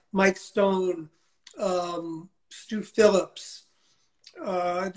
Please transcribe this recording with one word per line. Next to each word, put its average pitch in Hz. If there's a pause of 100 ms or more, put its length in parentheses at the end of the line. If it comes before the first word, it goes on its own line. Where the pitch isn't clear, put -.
(120)
Mike 190
Stone, 185 (500)
um, 175 (220)
Stu -
Phillips, - (760)
uh, 180